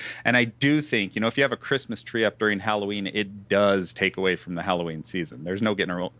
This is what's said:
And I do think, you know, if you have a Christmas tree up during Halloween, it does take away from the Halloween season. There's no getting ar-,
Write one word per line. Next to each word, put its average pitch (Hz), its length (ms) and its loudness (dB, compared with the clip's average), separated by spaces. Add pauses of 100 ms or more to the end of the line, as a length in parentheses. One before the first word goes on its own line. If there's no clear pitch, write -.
(260)
And 117 100 4
I 123 100 4
do 143 360 0
think, 107 340 -2
you 107 60 -2
know, 110 60 2
if 117 100 -2
you 139 60 4
have 131 100 2
a 113 40 -2
Christmas - 440 -4
tree 113 240 0
up 101 140 0
during 104 200 2
Halloween, 104 480 -2
it 101 400 -4
does 98 460 4
take 95 240 0
away 92 180 2
from 90 200 -8
the 85 80 -4
Halloween 85 420 -2
season. 76 380 -6
There's 95 180 -4
no 107 140 0
getting 92 180 -2
ar-, 90 260 -4